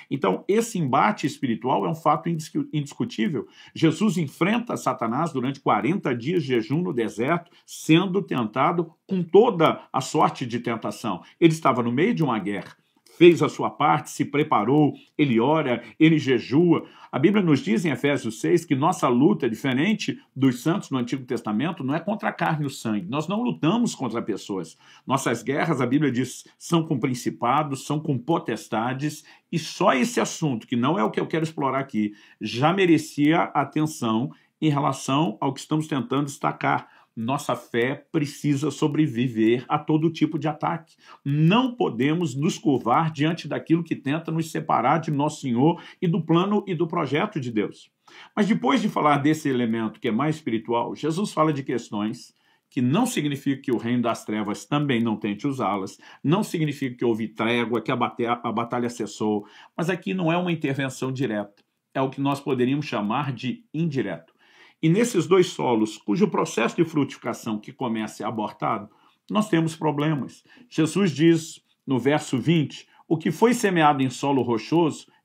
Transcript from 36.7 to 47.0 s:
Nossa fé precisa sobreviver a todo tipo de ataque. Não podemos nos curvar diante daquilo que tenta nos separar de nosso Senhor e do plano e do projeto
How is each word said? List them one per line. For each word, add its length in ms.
Nossa 440
fé 520
precisa 640
sobreviver 960
a 100
todo 320
tipo 300
de 80
ataque. 480
Não 500
podemos 580
nos 240
curvar 540
diante 380
daquilo 340
que 140
tenta 340
nos 180
separar 480
de 140
nosso 300
Senhor 400
e 60
do 140
plano 440
e 80
do 140
projeto 500